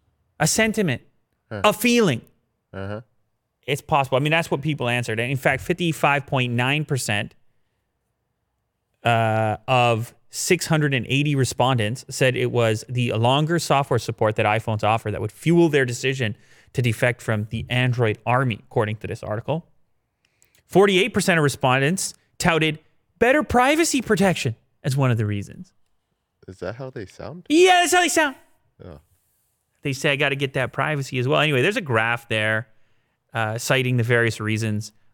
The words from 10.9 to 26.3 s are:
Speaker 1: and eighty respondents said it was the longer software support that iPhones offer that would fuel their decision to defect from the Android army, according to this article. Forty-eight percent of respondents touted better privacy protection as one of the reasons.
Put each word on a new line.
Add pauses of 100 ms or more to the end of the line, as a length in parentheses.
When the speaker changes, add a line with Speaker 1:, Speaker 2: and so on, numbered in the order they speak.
Speaker 1:
and
eighty
respondents
said
it
was
the
longer
software
support
that
iPhones
offer
that
would
fuel
their
decision (380)
to
defect
from
the
Android
army,
according
to
this
article. (1000)
Forty-eight
percent
of
respondents (260)
touted (400)
better
privacy
protection (280)
as
one
of
the
reasons. (760)